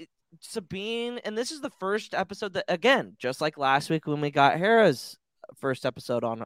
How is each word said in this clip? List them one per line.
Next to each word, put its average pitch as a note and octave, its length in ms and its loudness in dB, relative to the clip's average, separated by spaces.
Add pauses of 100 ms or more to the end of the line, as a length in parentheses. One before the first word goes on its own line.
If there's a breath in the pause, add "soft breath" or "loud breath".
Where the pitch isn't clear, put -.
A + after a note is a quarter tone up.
(400)
Sabine, A3+ 840 -6
and G#3+ 120 -6
this A#3+ 140 -4
is D#4 80 -12
the C4+ 120 -8
first G3+ 420 -4
episode F#3+ 400 -4
that, F3+ 160 -4
again, F3+ 500 2
just B2+ 220 -4
like D3+ 160 -2
last C#3 320 2
week D#3+ 180 -2
when D3 140 -2
we D3 100 -2
got C#3 260 4
Hera's G3 600 4 (400)
first C3+ 280 -2
episode A#2+ 380 -4
on, A2+ 220 -4